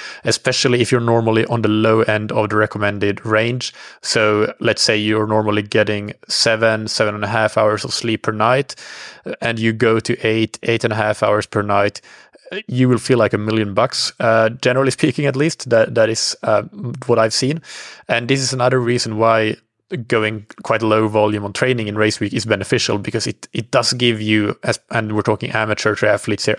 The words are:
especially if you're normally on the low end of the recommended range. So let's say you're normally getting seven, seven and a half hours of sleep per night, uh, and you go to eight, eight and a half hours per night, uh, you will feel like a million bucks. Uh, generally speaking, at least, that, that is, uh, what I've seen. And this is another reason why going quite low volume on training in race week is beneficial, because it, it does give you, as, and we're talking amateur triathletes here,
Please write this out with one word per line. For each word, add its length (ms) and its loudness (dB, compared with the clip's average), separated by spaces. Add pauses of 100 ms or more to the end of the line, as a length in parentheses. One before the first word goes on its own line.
(240)
especially 580 0
if 100 -2
you're 100 4
normally 440 2
on 160 -2
the 80 2
low 320 4
end 300 -2
of 180 0
the 60 -2
recommended 680 0
range. 480 -2 (280)
So 580 0
let's 220 0
say 160 2
you're 300 0
normally 340 0
getting 520 0 (140)
seven, 600 0
seven 280 -2
and 80 -8
a 60 -4
half 280 0
hours 280 2
of 80 -8
sleep 300 -2
per 100 -2
night, 420 0 (500)
uh, 160 -8
and 180 -2
you 120 2
go 280 2
to 260 -4
eight, 380 0
eight 200 0
and 100 0
a 40 -4
half 260 0
hours 220 2
per 160 -2
night, 400 0 (500)
uh, 160 -8
you 220 2
will 80 4
feel 200 0
like 160 2
a 40 2
million 360 -2
bucks. 460 0
Uh, 300 4
generally 420 0
speaking, 340 0
at 120 0
least, 320 -2
that, 260 4
that 140 4
is, 340 -4
uh, 200 2 (420)
what 120 2
I've 160 2
seen. 280 -2 (480)
And 180 -2
this 140 2
is 100 -2
another 280 2
reason 380 -2
why 380 2 (520)
going 380 0 (180)
quite 180 0
low 280 2
volume 340 2
on 80 -8
training 360 -2
in 100 -6
race 240 0
week 100 -4
is 140 -4
beneficial, 520 0
because 300 -4
it, 240 -10
it 200 -8
does 220 0
give 280 0
you, 420 0
as, 160 -2 (120)
and 220 -2
we're 80 0
talking 300 -2
amateur 440 0
triathletes 500 0
here, 140 2